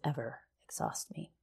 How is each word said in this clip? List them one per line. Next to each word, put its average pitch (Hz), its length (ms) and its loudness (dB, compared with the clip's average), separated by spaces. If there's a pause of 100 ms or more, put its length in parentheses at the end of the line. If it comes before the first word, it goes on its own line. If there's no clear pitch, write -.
ever 127 380 2 (220)
exhaust - 480 -2
me." 160 200 -8 (100)